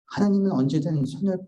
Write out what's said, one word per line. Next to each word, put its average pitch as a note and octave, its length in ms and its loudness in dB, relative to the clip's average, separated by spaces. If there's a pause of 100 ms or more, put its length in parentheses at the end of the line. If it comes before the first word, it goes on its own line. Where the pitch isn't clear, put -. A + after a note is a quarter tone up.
하나님은 G3 460 2
언제든 D3 520 0
손을 F#3+ 440 -2